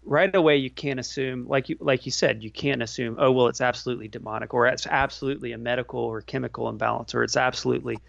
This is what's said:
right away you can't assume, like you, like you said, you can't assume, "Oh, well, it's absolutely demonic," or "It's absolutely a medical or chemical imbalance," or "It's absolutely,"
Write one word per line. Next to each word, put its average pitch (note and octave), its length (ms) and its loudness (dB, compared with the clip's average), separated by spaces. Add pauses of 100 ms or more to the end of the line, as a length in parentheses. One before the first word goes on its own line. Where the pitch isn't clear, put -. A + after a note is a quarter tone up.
right F3+ 300 4
away D#3 220 6
you C3+ 140 0
can't C#3 300 -4
assume, C3 480 -4
like C3+ 200 0
you, D#3 120 -4
like C3+ 260 0
you C3 60 -6
said, A2 300 0
you A2 80 -12
can't C3 320 -2
assume, A#2 360 -6
"Oh, C3+ 140 6
well, B2+ 160 6
it's - 120 -2
absolutely A#2+ 480 -2
demonic," A2 460 -8
or A#2+ 120 6
"It's - 200 0
absolutely C3+ 680 -2
a A2+ 60 -10
medical B2 420 -4
or A2+ 220 -4
chemical A#2 460 -6
imbalance," A2+ 460 -2
or A#2 80 2
"It's A#2 140 0
absolutely," B2+ 640 0 (100)